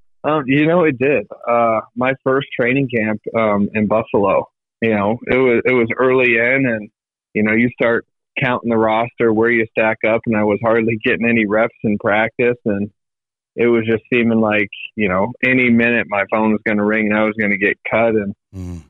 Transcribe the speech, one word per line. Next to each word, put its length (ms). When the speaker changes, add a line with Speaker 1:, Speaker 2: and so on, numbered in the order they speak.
Speaker 1:
Um, 220
you 200
know, 160
it 160
did. 300
Uh, 360
my 200
first 240
training 300
camp, 320
um, 380
in 120
Buffalo, 640
you 100
know, 360
it 100
was, 280
it 100
was 220
early 420
in, 280
and, 240
you 100
know, 80
you 180
start 340
counting 280
the 60
roster, 560
where 180
you 200
stack 280
up, 180
and 100
I 60
was 180
hardly 440
getting 240
any 180
reps 380
in 140
practice, 680
and 260
it 100
was 200
just 160
seeming 280
like, 280
you 120
know, 240
any 260
minute 380
my 220
phone 220
was 140
gonna 180
ring 220
and 100
I 80
was 140
gonna 180
get 220
cut. 260
And, 200
Speaker 2:
Mm. 360